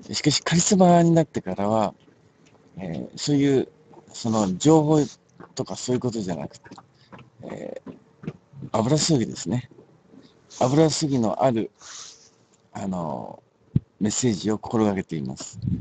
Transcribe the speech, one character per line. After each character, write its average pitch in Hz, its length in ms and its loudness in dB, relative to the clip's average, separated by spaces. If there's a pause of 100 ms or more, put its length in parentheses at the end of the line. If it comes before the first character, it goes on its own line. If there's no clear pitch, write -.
た。 - 80 -10
し - 80 -6
か 151 80 2
し、 - 140 0
カ - 100 -2
リ 170 80 4
ス 196 160 2
マ 175 240 8
に 170 80 4
な 165 140 4
っ - 20 -4
て - 160 -6
か 92 140 -6
ら 98 120 -2
は、 107 280 0 (840)
え 80 340 -8
ー、 - 60 -18
そ - 160 -2
う 143 40 4
い 139 220 4
う、 - 80 -2 (460)
そ - 160 -6
の、 104 280 2
情 156 260 6
報 156 160 2 (560)
と 123 100 -6
か 95 100 -10
そ - 180 -4
う - 20 4
い - 20 2
う - 20 -4
こ 123 120 -2
と 110 100 -6
じ 92 100 -6
ゃ 85 40 -4
な 71 120 -8
く - 120 -20
て、 - 100 -20 (720)
え - 460 -12
ー、 - 460 -16 (380)
油 120 280 2
注 151 180 2
ぎ 110 80 0
で 65 100 -8
す - 140 -8
ね。 120 180 -2 (920)
油 147 320 4
注 156 160 -2
ぎ 135 100 0
の 110 260 0
あ 135 60 4
る、 110 220 -2 (1000)
あ 104 140 -8
の、 69 560 -6 (560)
メ 98 80 0
ッ 104 40 0
セ - 180 0
ー 110 40 2
ジ 90 160 -4
を 107 80 -2
心 110 280 0
が 101 100 2
け 95 80 -4
て 82 140 -8
い 71 60 -6
ま 65 120 -10
す。 - 240 -18 (220)